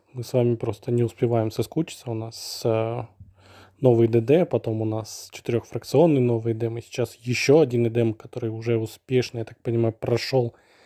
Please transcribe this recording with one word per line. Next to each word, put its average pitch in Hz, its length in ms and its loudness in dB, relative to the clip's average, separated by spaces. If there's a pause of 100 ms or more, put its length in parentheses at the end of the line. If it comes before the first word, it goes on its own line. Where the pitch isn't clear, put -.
(120)
мы 123 140 -10
с - 80 -8
вами 120 220 2
просто 117 360 -6
не 120 120 2
успеваем 113 460 0
соскучиться. - 640 -6
У - 20 -6
нас, - 520 -12
э, 113 380 -2 (760)
новый 117 260 6
Д 113 140 2
Д, 147 240 4
потом 113 360 -2
у 110 40 -2
нас 110 480 -8
четырехфракционный 135 880 0
новый 117 320 0
эдем, 113 240 -6
и 117 40 -12
сейчас - 340 -6
еще 123 440 4
один 123 280 2
эдем, 113 260 0
который 117 360 -10
уже 113 280 -2
успешно, 117 600 -4
я 113 60 -8
так - 160 -20
понимаю, 117 380 0
прошел, 120 540 -2 (320)